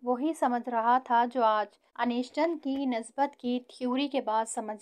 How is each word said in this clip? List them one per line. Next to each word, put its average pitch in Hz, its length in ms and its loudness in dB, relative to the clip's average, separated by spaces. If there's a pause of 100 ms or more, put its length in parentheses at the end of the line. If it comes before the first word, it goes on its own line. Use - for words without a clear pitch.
वही 247 300 0
समझ 247 360 0
रहा 240 320 4
था 240 260 2
जो 240 160 0
आज 214 360 2 (160)
अनिश्टन 254 640 0
की 277 300 -4
निस्बत 254 480 -4
की 247 240 -4 (120)
थ्योरी 254 360 -2
के 262 140 -2
बाद 226 280 0
समझ 220 320 -8